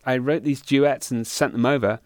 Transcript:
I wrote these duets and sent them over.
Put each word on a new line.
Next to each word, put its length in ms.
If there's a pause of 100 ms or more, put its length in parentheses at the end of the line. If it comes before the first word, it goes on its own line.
I 120
wrote 260
these 180
duets 500
and 160
sent 260
them 120
over. 400